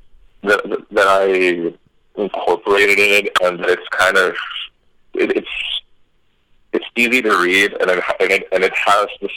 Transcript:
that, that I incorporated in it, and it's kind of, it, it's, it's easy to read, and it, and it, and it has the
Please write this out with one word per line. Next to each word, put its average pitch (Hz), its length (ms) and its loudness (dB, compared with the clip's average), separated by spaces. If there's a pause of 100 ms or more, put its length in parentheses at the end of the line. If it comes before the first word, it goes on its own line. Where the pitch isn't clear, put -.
(480)
that, 101 420 0
that 101 160 2
I 92 680 2 (480)
incorporated 101 800 0
in 101 280 2
it, - 160 -2
and 90 180 0
it's - 300 -2
kind 95 260 2
of, 92 180 2 (800)
it, - 220 0
it's, - 120 -4 (1200)
it's - 140 -4 (100)
easy 120 260 0
to 104 180 2
read, 98 400 2
and 92 100 0
it, 90 140 0 (140)
and 95 140 2
it, 95 180 0
and 92 140 0
it - 100 0
has 104 320 2 (140)
the 101 160 -6